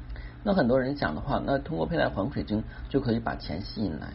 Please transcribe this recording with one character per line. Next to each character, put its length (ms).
那 100
很 140
多 120
人 140
讲 200
的 60
话， 240
那 140
通 180
过 80
佩 120
戴 120
黄 220
水 140
晶 180
就 120
可 120
以 60
把 160
钱 260
吸 220
引 160
来。 160